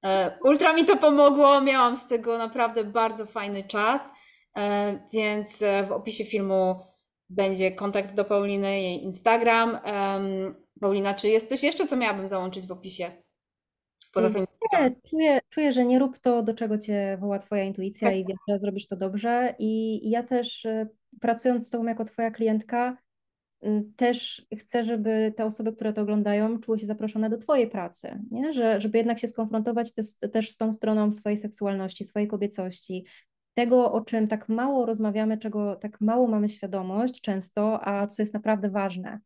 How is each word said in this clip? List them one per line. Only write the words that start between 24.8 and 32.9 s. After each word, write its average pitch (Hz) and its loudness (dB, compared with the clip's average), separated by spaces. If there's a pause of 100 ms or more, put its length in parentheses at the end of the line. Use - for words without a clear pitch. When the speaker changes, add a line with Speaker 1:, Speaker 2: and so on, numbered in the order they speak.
Speaker 2:
żeby 220 0
te 226 -2
osoby, 220 -4
które 220 -4
to 214 -2
oglądają, 214 2
czuły 220 -2
się 208 -6
zaproszone 214 -4
do 233 -2
twojej 247 2
pracy, 180 -10 (120)
nie? 262 -4
Że, 226 2
żeby 214 0
jednak 226 0
się 233 -6
skonfrontować 226 -4
też, 220 -6 (260)
też 220 -2
z - -16
tą 220 -2
stroną 214 2
swojej 208 -2
seksualności, 196 -6
swojej 208 -4
kobiecości, 190 -6 (500)